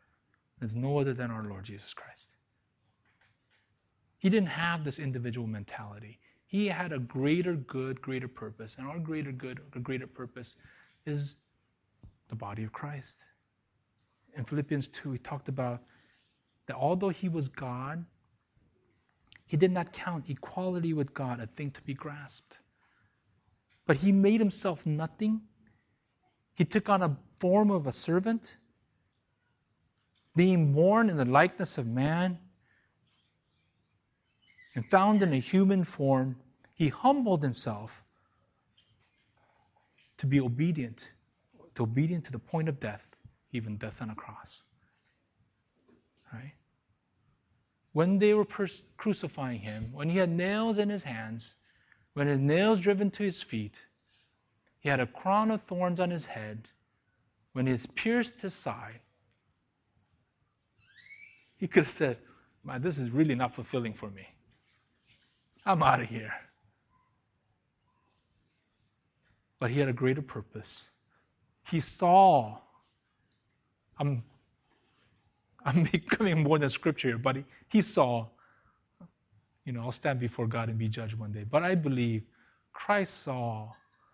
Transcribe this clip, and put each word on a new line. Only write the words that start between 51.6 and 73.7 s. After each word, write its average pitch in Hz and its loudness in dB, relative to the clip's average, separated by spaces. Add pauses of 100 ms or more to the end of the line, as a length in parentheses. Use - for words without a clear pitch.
when 143 0
his 143 2
nails 180 4
driven 202 2
to 208 -6
his 185 -4
feet, 107 -8 (1040)
he 147 -4
had 139 2
a 123 0
crown 214 0
of 214 -2
thorns 180 -2
on 180 0
his 170 -6
head, 110 -12 (880)
when 131 -2
he 131 2
has 120 -2
pierced 233 -2
his 190 -8
side, 113 -12 (2500)
he 190 -4
could 160 6
have - -8
said, 131 -2 (480)
"Man, 127 -6
this 156 -2
is 123 -2
really 143 2
not 123 -2
fulfilling 117 -6
for 107 -12
me. 98 -18 (1400)
I'm 180 4
outta 131 4
here." 110 -8 (3250)
But 117 0
he 139 0
had 139 2
a 123 0
greater 131 0
purpose. - -14 (800)
He 165 0
saw, 175 6 (1400)